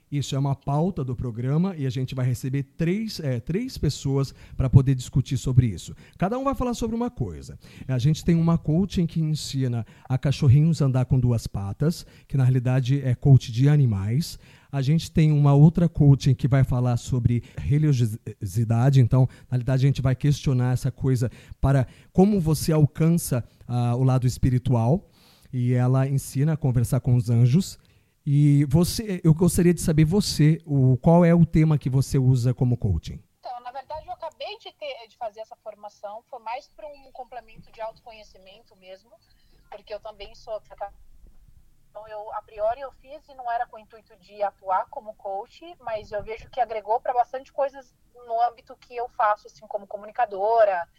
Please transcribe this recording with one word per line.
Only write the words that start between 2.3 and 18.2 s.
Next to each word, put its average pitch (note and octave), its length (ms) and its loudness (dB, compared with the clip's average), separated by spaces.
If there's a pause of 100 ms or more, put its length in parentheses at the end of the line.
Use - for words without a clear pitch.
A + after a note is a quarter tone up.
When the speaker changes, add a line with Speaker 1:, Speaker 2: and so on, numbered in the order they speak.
Speaker 1:
três, G3 560 -4
é, C3 200 -4
três A3+ 380 -6
pessoas C#3 560 -2 (220)
pra C3 140 -2
poder C3+ 260 6
discutir B2+ 420 -2
sobre B2+ 300 2
isso. E2+ 280 -10 (220)
Cada G3+ 200 -4
um C4+ 60 -6
vai C4+ 120 -2
falar B3 200 -4
sobre A3+ 200 -4
uma A#3+ 140 -4
coisa. D2 480 -10 (300)
A C3 100 -2
gente C#3+ 260 0
tem F3 120 2
uma E3 220 2
coaching F3 500 -2
que E3+ 120 -6
ensina C3 680 -4 (220)
a C3 100 -2
cachorrinhos D3 640 2
andar B2+ 240 0
com C3+ 140 2
duas A#2+ 280 0
patas, G2 580 -6 (220)
que C#3+ 100 -4
na C3 60 2
realidade B2+ 600 0
é B2 120 -2
coach C3+ 360 6
de B2 160 2
animais. B2 680 0 (340)
A C#3 120 -4
gente D#3 280 -2
tem D#3 200 2
uma C#3+ 240 4
outra E3 340 6
coaching C#3 460 4
que - 120 -2
vai C3+ 160 2
falar B2 340 0
sobre A#2+ 460 -2 (140)
religiosidade, A#2+ 1400 0